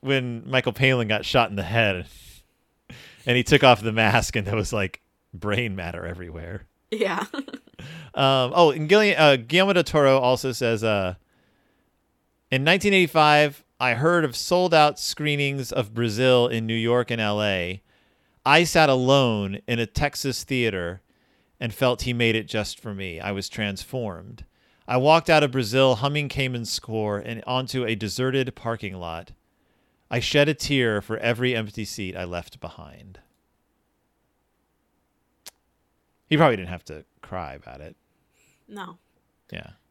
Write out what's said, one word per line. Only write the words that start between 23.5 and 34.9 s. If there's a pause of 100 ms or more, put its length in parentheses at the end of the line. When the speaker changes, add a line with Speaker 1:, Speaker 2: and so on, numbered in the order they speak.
Speaker 1:
I
walked
out
of
Brazil
humming
Cayman's
score
and
onto
a
deserted
parking
lot. (800)
I
shed
a
tear
for
every
empty
seat
I
left
behind." (3000)